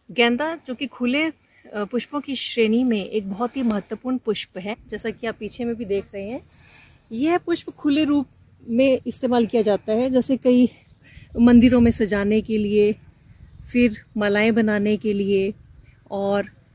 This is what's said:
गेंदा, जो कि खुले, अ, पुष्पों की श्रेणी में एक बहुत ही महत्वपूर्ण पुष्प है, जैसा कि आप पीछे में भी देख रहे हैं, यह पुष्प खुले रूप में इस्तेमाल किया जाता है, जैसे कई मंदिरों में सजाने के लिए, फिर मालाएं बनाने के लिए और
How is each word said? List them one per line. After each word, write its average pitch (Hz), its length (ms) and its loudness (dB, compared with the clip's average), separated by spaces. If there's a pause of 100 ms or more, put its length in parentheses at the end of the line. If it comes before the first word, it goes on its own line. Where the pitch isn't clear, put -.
(120)
गेंदा, 247 560 -2
जो 254 80 -8
कि 277 120 -10
खुले, 254 380 -2
अ, 320 60 -4 (440)
पुष्पों 226 440 -6
की 277 160 -8
श्रेणी 226 480 0
में 220 220 -2
एक 196 240 -6
बहुत 233 280 -6
ही 269 60 -4
महत्वपूर्ण 226 540 -4
पुष्प - 400 -6
है, 202 200 -10 (120)
जैसा 214 200 -8
कि 226 180 -10
आप 220 120 -6
पीछे 226 260 -10
में 233 100 -4
भी 220 100 -10
देख 190 280 -4
रहे 202 160 -10
हैं, 285 120 -12 (720)
यह 302 260 0
पुष्प 339 320 -6
खुले 294 340 -2
रूप 285 240 0 (420)
में 254 380 2
इस्तेमाल 240 380 0
किया 226 160 0
जाता 208 320 0
है, 254 160 0
जैसे 254 280 2
कई 254 320 4 (720)
मंदिरों 240 420 8
में 233 100 6
सजाने 208 500 0
के 214 160 -4
लिए, 208 380 2 (760)
फिर 240 320 2 (140)
मालाएं 208 380 2
बनाने 214 420 2
के 214 160 -2
लिए 196 400 0 (580)
और 202 460 -4 (180)